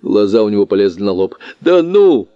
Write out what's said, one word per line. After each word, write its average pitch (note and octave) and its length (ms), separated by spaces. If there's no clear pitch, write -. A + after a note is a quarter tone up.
Глаза G#2 420
у G#2+ 60
него G2+ 160
полезли G2 380
на G2+ 80
лоб. F#2 240
"Да E3+ 240
ну! F3 520